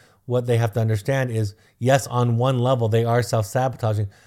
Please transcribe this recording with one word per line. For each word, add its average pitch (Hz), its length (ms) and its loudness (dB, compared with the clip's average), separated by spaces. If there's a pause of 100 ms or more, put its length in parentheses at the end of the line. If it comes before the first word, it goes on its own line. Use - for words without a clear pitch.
(260)
what 123 200 -2
they 120 120 2
have 117 160 0
to 120 60 0
understand 117 500 0
is, 110 240 -4 (240)
yes, 127 280 2
on 120 300 0
one 127 220 0
level 120 300 2
they 113 160 2
are 120 180 2
self-sabotaging, 110 880 -2 (180)